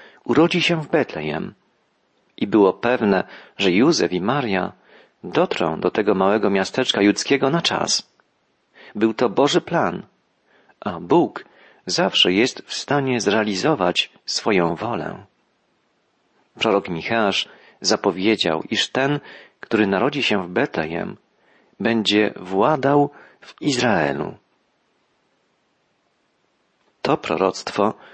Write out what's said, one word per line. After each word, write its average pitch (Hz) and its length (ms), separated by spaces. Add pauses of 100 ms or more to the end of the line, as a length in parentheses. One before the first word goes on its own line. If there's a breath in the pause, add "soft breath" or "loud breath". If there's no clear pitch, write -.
(240 loud breath)
urodzi 170 380
się 165 200
w 147 60
Betlejem. 95 680 (840)
I - 100
było 101 260
pewne, 117 500 (340 loud breath)
że 98 140
Józef 117 420
i 90 80
Maria – 101 500 (520 soft breath)
dotrą 90 560
do 90 120
tego 104 240
małego 101 340
miasteczka 98 520
judzkiego 135 480
na 170 120
czas. - 500 (840 loud breath)
Był 110 180
to 120 160
Boży 143 320
plan, 98 420 (760 soft breath)
a 90 200
Bóg 110 460 (400 soft breath)
zawsze 180 460
jest 107 340
w - 80
stanie 135 480
zrealizować 104 880 (140)
swoją 87 500
wolę. 101 500 (1300)
Prorok 101 300
Micheasz 98 600 (320 loud breath)
zapowiedział, 92 880
iż - 200
ten, 139 300 (400 loud breath)
który 107 280
narodzi 117 360
się 101 200
w 85 60
Betlejem, 90 680 (600 soft breath)
będzie 107 560
władał 135 720 (320 loud breath)
w - 200
Izraelu. 98 760 (2750)
To 143 160
proroctwo 95 760 (200 loud breath)